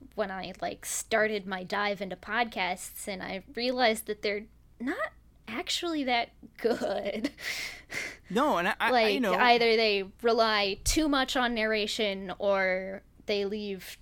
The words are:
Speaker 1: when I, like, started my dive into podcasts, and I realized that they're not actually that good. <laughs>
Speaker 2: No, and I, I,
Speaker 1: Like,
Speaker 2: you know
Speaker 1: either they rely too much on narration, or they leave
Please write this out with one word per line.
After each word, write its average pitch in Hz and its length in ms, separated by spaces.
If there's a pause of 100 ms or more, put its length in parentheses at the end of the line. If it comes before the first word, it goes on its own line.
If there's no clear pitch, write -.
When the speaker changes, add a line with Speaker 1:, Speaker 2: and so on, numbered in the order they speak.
(160)
Speaker 1:
when 202 160
I, 185 300
like, - 240
started 214 600
my 185 180
dive 202 380
into 185 140
podcasts, 208 920
and 190 140
I 185 220 (120)
realized 240 520
that 214 160
they're 208 220 (340)
not 415 320 (360)
actually 320 580
that 240 240 (280)
good. 214 800
<laughs> - 40 (920)
Speaker 2:
No, 233 280
and 170 120
I, - 100
I, 226 120
Speaker 1:
Like, 220 220
Speaker 2:
you 196 60
know 214 160
Speaker 1:
either 233 400
they 208 300 (180)
rely 214 600
too 311 240
much 269 300
on 240 160
narration, 208 840
or 190 640 (240)
they 202 180
leave 202 560